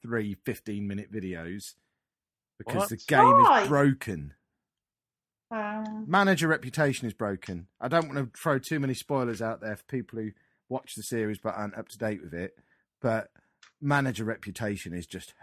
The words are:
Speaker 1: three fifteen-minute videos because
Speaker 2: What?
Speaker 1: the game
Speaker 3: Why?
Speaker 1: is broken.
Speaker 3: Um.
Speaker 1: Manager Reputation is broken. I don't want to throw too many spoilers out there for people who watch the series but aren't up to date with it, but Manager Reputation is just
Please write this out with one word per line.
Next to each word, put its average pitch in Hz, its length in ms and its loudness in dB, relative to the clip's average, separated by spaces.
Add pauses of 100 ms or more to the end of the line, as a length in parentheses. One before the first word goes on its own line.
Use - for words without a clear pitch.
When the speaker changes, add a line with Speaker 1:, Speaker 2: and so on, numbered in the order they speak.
Speaker 1:
three 110 320 -4
fifteen-minute 101 760 -8
videos 92 680 -10 (840)
because - 160 -6
Speaker 2:
What? - 160 0
Speaker 1:
the 113 80 -4
game - 260 4
Speaker 3:
Why? 453 380 10
Speaker 1:
is - 60 0
broken. 127 640 2 (1160)
Speaker 3:
Um. 214 580 -6
Speaker 1:
Manager 185 400 4
Reputation 139 580 0
is 107 80 -6
broken. 92 540 -6 (120)
I 123 80 -4
don't 160 240 2
want 139 60 -4 (160)
to - 60 -20
throw 143 180 2
too 151 220 -4
many 135 140 -2
spoilers 120 480 -2
out 113 180 -4
there 107 160 -6
for - 80 -16
people 117 340 -8
who 110 140 -6 (360)
watch - 260 -8
the 110 80 -12
series 107 360 -2
but 104 160 -6
aren't 104 220 -8
up 110 120 -12
to - 100 -20
date 107 240 -4
with 80 120 -16
it, 90 240 -8 (420)
but 113 300 -2 (500)
Manager 135 440 0
Reputation 104 720 -6
is 87 120 -8
just - 360 -16